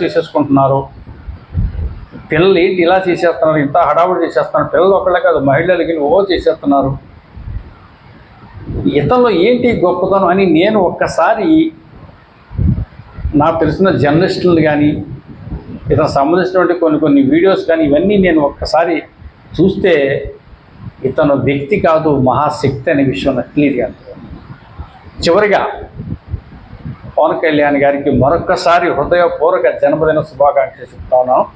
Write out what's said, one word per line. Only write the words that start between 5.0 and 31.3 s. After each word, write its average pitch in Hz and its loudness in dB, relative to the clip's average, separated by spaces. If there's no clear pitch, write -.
కాదు 160 2
మహిళలకి 165 2
ఓ 147 0
చేసేస్తున్నారు, 143 0
ఇతనిలో 247 2
ఏంటి 247 2
గొప్పతనం 185 0
అని 196 2
నేను 214 2
ఒక్కసారి 180 -2
నాకు 160 2
తెలిసిన 160 0
జర్నలిస్టులను 165 2
కానీ, 147 2
ఇతనికి 147 0
సంబంధించినటువంటి 175 0
కొన్ని 156 2
కొన్ని 139 4
వీడియోస్ 180 2
కానీ, 160 0
ఇవన్నీ 185 2
నేను 160 2
ఒక్కసారి 160 -2
చూస్తే 190 2
ఇతను 147 0
వ్యక్తి 139 -2
కాదు, 160 2
మహాశక్తి 147 -2
అనే 139 0
విషయం - -4
నాకు - -8
క్లియర్గా 135 0
అర్థమైంది. - -18
చివరిగా 170 2
పవన్ 147 0
కళ్యాణ్ 147 0
గారికి 139 0
మరొక్కసారి 170 2
హృదయపూర్వక 170 0
జన్మదిన 156 0
శుభాకాంక్షలు 135 -2
చెప్తా - -2
ఉన్నాను. 131 0